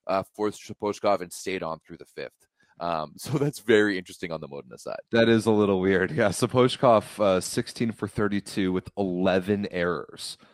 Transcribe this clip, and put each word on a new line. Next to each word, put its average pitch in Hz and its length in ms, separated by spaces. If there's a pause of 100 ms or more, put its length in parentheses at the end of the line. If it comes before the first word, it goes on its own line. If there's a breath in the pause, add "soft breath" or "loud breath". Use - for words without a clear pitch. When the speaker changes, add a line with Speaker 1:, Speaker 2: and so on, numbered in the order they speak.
Speaker 1:
uh, 95 160 (120)
fourth 104 220
Shaposhkov 104 640
and 87 120
stayed 90 320
on 80 160
through 82 180
the 65 60
fifth. - 420 (320)
Um, 80 360
<laughs> - 20
so 139 220
that's 143 220
very 104 360
interesting 90 340
on 80 120
the 73 60
Modena 65 280
side. - 240 (100)
Speaker 2:
That 117 200
is 113 160
a 113 40
little 101 300
weird. 92 300
Yeah, 104 180
Sapochkov, 123 920
uh, 95 220
sixteen - 500
for - 160
thirty-two 101 640
with 92 280
eleven 95 720
errors - 680 (180 soft breath)